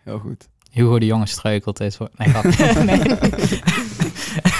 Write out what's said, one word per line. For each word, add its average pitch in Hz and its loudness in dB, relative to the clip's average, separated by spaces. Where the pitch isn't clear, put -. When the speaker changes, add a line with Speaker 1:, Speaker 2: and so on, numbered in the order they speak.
Speaker 1:
Heel 107 -10
goed. - -14
Speaker 2:
Hugo 120 2
de 113 2
Jonge 110 2
struikelt 104 -4
steeds 101 -6
voor. 110 -10
Nee, 117 0
grapje. 185 4
<laughs> 220 2
Nee. 190 4